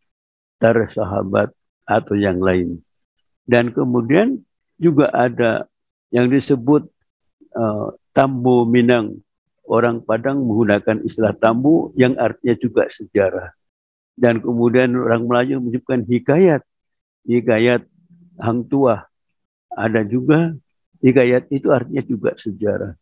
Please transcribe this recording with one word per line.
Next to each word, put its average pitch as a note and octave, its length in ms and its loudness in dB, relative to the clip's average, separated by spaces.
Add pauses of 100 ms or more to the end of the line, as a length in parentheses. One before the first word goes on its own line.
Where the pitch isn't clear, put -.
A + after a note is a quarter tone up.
(640)
tarikh A2+ 320 2
sahabat, G2+ 560 -2 (320)
atau G#2 320 -2
yang G2 240 -2
lain. F2+ 400 -2 (640)
Dan A#2+ 320 0
kemudian C#3+ 640 0 (400)
juga D3 320 2
ada A#2+ 560 -2 (480)
yang B2 160 2
disebut, C#3+ 560 0 (640)
eh, G#2+ 360 -4 (280)
Tambu B2+ 480 2
Minang. A#2 560 2 (440)
Orang A#2 400 0
Padang C3 400 -2
menggunakan A2 640 0
istilah A2 320 -2
tambu B2+ 560 2
yang B2+ 240 2
artinya A#2 400 -2
juga A#2 320 0
sejarah. F#2 640 -4 (560)
Dan A#2 320 0
kemudian A#2+ 480 2
orang A#2 320 0
Melayu B2 400 -2
menyebutkan B2 400 -4
hikayat, C#3 640 2 (560)
hikayat A#2+ 640 0 (560)
hang A#2+ 240 -4
tuah. C3 400 0 (640)
Ada A2 320 -2
juga C#3+ 480 0 (480)
hikayat B2+ 480 2
itu C#3 240 -2
artinya C3 320 -2
juga A#2+ 320 -4
sejarah. G2+ 680 -6